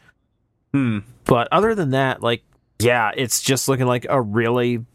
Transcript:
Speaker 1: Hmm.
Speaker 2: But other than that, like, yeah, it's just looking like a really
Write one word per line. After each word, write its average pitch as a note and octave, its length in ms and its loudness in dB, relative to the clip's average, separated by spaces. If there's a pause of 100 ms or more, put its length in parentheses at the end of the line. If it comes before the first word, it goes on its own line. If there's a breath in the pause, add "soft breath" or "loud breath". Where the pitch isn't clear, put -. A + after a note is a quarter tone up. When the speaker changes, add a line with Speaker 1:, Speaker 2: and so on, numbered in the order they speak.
(720 soft breath)
Speaker 1:
Hmm. A#2+ 280 0 (260)
Speaker 2:
But A#2 260 2
other G#3 220 2
than E3+ 180 -2
that, C3 300 0
like, A#2 220 -2 (360)
yeah, A#2 380 2
it's B2+ 240 -2
just C3+ 260 -2
looking C3 200 0
like A#2+ 200 0
a C3+ 140 0
really A#2 720 0